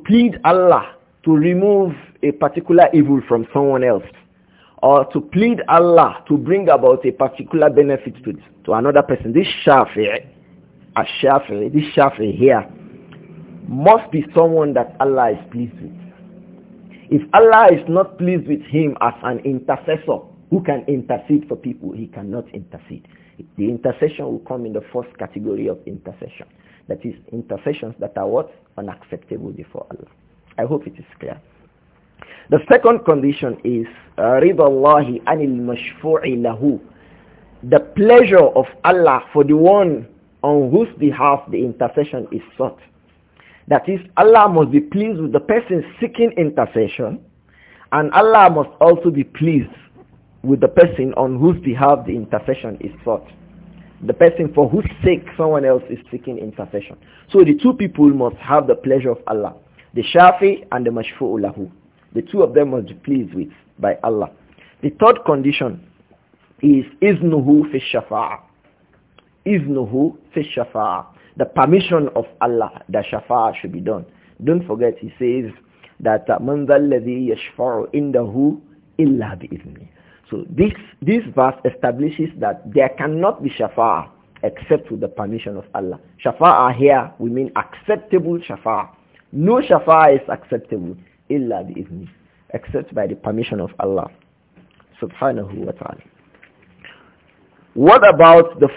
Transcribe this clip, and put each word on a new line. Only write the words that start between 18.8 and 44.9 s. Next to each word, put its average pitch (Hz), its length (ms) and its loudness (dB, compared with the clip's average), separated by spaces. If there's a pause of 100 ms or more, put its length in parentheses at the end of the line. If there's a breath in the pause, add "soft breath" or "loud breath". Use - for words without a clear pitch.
as 117 120 0 (100)
an 120 160 -6
intercessor 135 800 -6 (300)
who 180 140 0
can 139 240 -6
intercede 143 600 -4
for 123 60 -8
people, 107 360 -12
he 107 160 -14
cannot 104 460 -14
intercede. - 540 -20 (500 soft breath)
The 101 120 -4
intercession 135 560 -4
will 117 220 -10
come 123 180 -10
in 110 80 -12
the 107 100 -8 (100)
first 123 240 -12
category 104 500 -8
of 92 200 -8
intercession. - 580 -18 (420 soft breath)
That - 180 -10
is, 117 100 -12 (160)
intercessions 117 680 -10
that 104 180 -12
are 98 100 -6
what? 117 240 -4 (260)
Unacceptable - 720 -16
before - 400 -18
Allah. - 160 -20 (500)
I 113 60 -6
hope 143 240 -6
it - 100 -20
is - 80 -20 (140)
clear. 64 200 -16 (1080 loud breath)
The 151 100 2 (120)
second - 340 4
condition 143 580 -2
is, 117 220 -4 (320)
uh, 123 240 2
ridallahi 147 800 2
anil 143 320 -2 (460)
mashfu'i 151 360 -2
lahu. 120 420 -2 (840 soft breath)
The 127 160 4 (160)
pleasure 208 480 6 (120)
of 131 100 2 (180)
Allah 160 380 2 (100)
for 151 120 2
the 143 120 2
one 165 520 2 (340)
on 143 300 0
whose 220 260 2
behalf 143 440 0 (100)
the 107 120 -4
intercession 123 680 -4
is 113 100 -10 (160)
sought. 131 220 -6 (880 soft breath)
That 139 200 0
is, 185 120 -4 (180)
Allah 208 320 8
must 156 220 2
be 143 80 4
pleased 190 420 -4